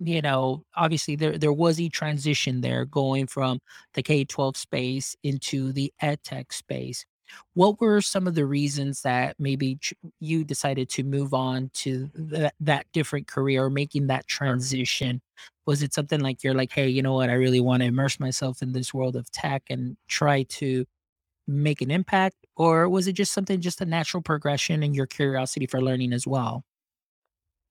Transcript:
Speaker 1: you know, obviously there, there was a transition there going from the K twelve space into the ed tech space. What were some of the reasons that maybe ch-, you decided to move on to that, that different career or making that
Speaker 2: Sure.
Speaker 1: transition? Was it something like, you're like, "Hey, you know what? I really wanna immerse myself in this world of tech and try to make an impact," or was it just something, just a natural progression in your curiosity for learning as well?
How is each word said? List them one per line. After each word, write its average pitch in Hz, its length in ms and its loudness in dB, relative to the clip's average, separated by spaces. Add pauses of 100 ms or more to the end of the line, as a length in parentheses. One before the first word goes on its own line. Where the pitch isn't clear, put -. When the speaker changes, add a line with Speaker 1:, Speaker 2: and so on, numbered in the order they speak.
Speaker 1:
you 165 220 -2
know, 135 420 0 (120)
obviously 160 400 0
there, 156 220 0
there 147 140 2
was 160 280 2
a 170 80 0
transition 143 720 -2
there 123 240 -2
going 135 420 0
from 131 340 -2 (340)
the 139 80 -2
K 147 220 2
twelve 135 320 -2
space 131 680 -4
into 135 480 -2
the 139 280 -4
ed 151 240 -2
tech 131 280 -12
space. 127 540 -8 (480)
What 202 260 4
were 208 220 6
some 185 260 -2
of 170 80 -2
the 147 100 2
reasons 143 560 -2
that 123 380 0
maybe 135 360 0
ch-, - 180 -8 (260)
you 160 240 0
decided 135 460 -2
to 131 140 -2
move 139 300 -2
on 131 400 -2
to 135 400 -4
that, 156 460 -2
that 147 320 0
different 147 360 -2
career 135 360 2
or 135 60 2
making 143 380 0
that 131 200 0
Speaker 2:
Sure. - 100 -4
Speaker 1:
transition? 131 840 -2 (440)
Was 143 160 2
it 143 120 -2
something 147 260 0
like, 135 240 -2
you're 131 100 2
like, 131 180 0
"Hey, 139 160 2
you 131 140 2
know 131 120 2
what? 127 160 2
I 123 40 4
really 127 260 6
wanna 127 260 4
immerse 135 340 0
myself 127 420 -4
in 131 100 -4
this 127 220 -4
world 127 220 -2
of 123 160 -8
tech 139 380 -4
and 127 260 -6 (120)
try 143 360 2
to 127 420 -2 (640)
make 147 340 2
an 127 100 0
impact," 190 440 2 (200)
or 165 340 6
was 190 180 2
it 185 60 -2
just 196 180 0
something, 190 300 0
just 175 200 -4
a 180 40 -2
natural 165 360 -2
progression 151 640 0
in 147 100 0
your 135 120 0
curiosity 135 600 -2
for 131 160 -2
learning 127 320 2
as 123 120 -4
well? 131 380 -2 (1080)